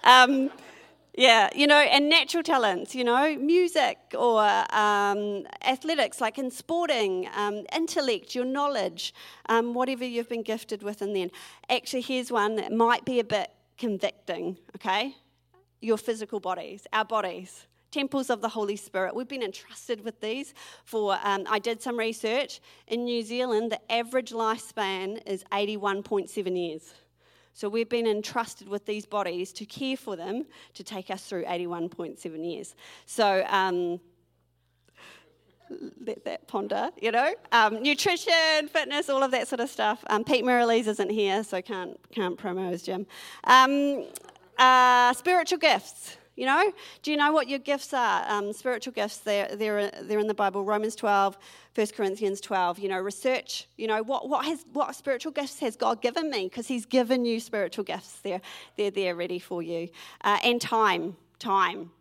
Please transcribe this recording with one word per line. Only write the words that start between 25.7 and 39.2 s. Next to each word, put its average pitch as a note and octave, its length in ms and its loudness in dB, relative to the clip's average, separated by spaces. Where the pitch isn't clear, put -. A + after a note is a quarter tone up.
point G3 260 -2
seven F#3 260 -4
years. E3 380 -8
So - 140 -8
we've A3+ 220 -2
been A#3 180 0
entrusted G#3 600 -4
with G3+ 160 -8
these G#3 200 -6
bodies F#3 460 -4
to G#3+ 140 -14
care C4 320 -6
for G3+ 180 -10
them, G3 300 -8
to F#3 120 -16
take G3 260 -10
us F#3+ 140 -8
through F3+ 220 -6
eighty-one F3 420 -6
point - 280 -10
seven D#3+ 280 -10
years. - 300 -10
So, G3 440 2
um, F3+ 500 0
let A3+ 240 -10
that - 240 -10
ponder, G#3 440 -4
you A3 100 0
know. C#4 220 2
Um, A3 320 4
nutrition, D#4+ 840 2
fitness, C#4+ 400 -2
all C4+ 120 2